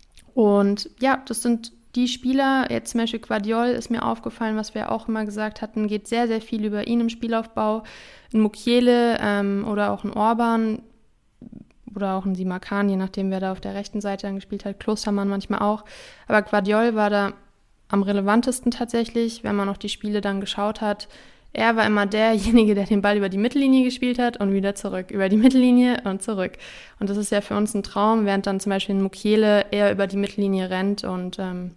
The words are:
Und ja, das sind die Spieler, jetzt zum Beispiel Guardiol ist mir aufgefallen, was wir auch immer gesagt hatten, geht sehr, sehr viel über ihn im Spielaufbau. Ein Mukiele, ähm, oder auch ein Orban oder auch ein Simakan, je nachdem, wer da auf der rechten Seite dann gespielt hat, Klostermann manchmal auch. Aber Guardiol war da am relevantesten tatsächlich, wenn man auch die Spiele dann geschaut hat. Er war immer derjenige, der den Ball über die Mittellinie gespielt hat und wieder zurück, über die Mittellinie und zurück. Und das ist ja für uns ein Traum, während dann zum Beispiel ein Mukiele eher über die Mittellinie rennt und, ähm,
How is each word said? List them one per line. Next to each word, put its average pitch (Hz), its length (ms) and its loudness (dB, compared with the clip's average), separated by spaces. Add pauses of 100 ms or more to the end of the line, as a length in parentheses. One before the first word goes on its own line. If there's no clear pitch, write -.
(360)
Und 202 640 4
ja, 262 260 0
das - 160 -6
sind 233 300 -2 (240)
die 247 120 2
Spieler, 262 640 0
jetzt 233 200 -4
zum 233 100 0
Beispiel 226 180 -4
Guardiol 220 480 -2
ist 247 220 -4
mir 226 160 -2
aufgefallen, 226 500 -4
was 214 180 -6
wir 214 200 -6
auch 226 160 -8
immer 220 160 -4
gesagt 214 360 -8
hatten, 214 260 -4
geht 208 200 -4
sehr, 233 200 0
sehr 220 120 -2
viel 220 240 -6
über 208 240 -4
ihn 233 140 2
im 233 80 0
Spielaufbau. 226 760 -4 (500)
Ein 220 60 4
Mukiele, 240 800 4
ähm, 202 500 0
oder 202 220 0
auch 196 140 -6
ein 196 80 -6
Orban 226 720 0 (1080)
oder 196 200 -4
auch 190 120 -4
ein 196 80 -2
Simakan, 185 540 -2
je 196 80 2
nachdem, 190 340 -4
wer 190 120 -2
da 190 100 -2
auf 190 80 -8
der 202 140 -8
rechten 202 260 -8
Seite 202 260 -6
dann 196 100 -6
gespielt 196 280 -10
hat, 202 160 -8
Klostermann 202 480 -2
manchmal 196 320 -4
auch. 208 240 0 (460)
Aber 214 140 4
Guardiol 208 520 2
war 208 140 2
da 202 240 0 (560)
am 202 140 2
relevantesten 208 680 2
tatsächlich, 233 720 -4
wenn 208 140 -2
man 196 100 -2
auch 202 80 -4
die 202 140 -10
Spiele 208 320 -4
dann 196 180 -2
geschaut 208 400 -6
hat. 208 300 -4 (420)
Er 226 240 2
war 220 100 2
immer 208 200 2
derjenige, 214 680 4
der 202 120 0
den 202 160 2
Ball 208 160 2
über 202 100 0
die 190 100 -4
Mittellinie 262 460 4
gespielt 247 340 -2
hat 240 200 0
und 196 160 0
wieder 196 220 0
zurück, 185 360 -8
über 190 160 0
die 196 80 4
Mittellinie 247 720 6
und 196 180 -4
zurück. 190 300 -4 (480)
Und 202 80 -2
das 202 80 -2
ist 208 160 -2
ja 208 80 2
für 208 160 -4
uns 214 160 0
ein 202 100 -2
Traum, 214 420 2
während 196 220 0
dann 190 140 -2
zum 208 80 -4
Beispiel 196 260 -2
ein 196 60 2
Mukiele 208 720 4
eher 202 200 4
über 196 160 0
die 190 80 -6
Mittellinie 196 540 -2
rennt 190 340 -2
und, 180 340 -6
ähm, 180 400 -8